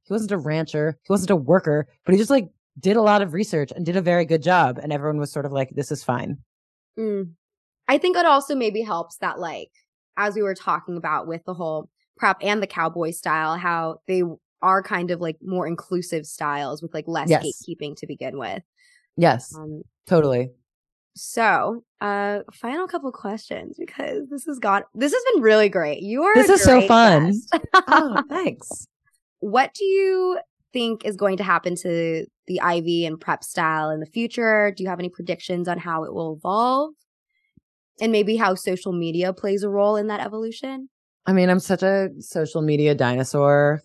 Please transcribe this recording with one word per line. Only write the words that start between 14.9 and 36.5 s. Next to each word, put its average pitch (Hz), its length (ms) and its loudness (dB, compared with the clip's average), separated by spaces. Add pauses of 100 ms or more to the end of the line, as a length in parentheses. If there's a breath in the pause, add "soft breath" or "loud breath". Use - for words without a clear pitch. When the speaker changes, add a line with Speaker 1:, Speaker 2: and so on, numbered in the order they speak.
Speaker 2:
of, 175 120 -4
like, 160 200 -6
more 180 240 -4
inclusive 170 600 -6
styles 147 560 -6
with, 165 100 -12
like, 151 160 -8
less 165 220 -2
Speaker 1:
Yes. 151 140 2
Speaker 2:
gatekeeping - 520 -12
to 151 100 -16
begin 131 320 -12
with. - 240 -8 (540)
Speaker 1:
Yes, 151 380 2
Speaker 2:
Um, 156 280 -14 (240)
Speaker 1:
totally. 131 440 2 (640)
Speaker 2:
so, 214 680 0 (180)
uh, 202 400 -4 (120)
final 302 360 -8
couple 277 240 -8
questions - 640 -10
because - 500 -8
this 277 160 -12
has 285 140 -8
got, 196 260 0 (100)
this 277 200 0
has 494 80 0 (100)
been 330 100 4
really 214 260 6
great. 165 340 -2
You 233 220 -2
are 415 100 4
Speaker 1:
This 247 160 8
Speaker 2:
a 294 40 10
Speaker 1:
is 294 100 4
so 254 140 10
Speaker 2:
great 196 100 4
Speaker 1:
fun. 208 380 8
Speaker 2:
guest. 208 280 0 (160)
<laughs> 370 180 6
Speaker 1:
Oh, 285 400 4
thanks. - 580 -6 (520)
Speaker 2:
What 240 360 0
do 415 100 -6
you 381 560 0 (320)
think 226 320 -4
is 208 120 -4
going 190 200 0
to 196 80 -4
happen 180 320 0
to 165 500 -4 (220)
the 180 120 -4
ivy 170 460 0
and 160 140 -8
prep - 240 -6
style 156 460 -2
in 156 100 -4
the 156 60 -10
future? 220 720 0
Do - 60 -10
you 185 60 -4
have 180 100 -6
any 180 100 -6
predictions 175 600 -6
on 175 100 -2
how 160 260 -6
it - 80 -12
will 160 220 -6
evolve? 247 600 -2 (1080)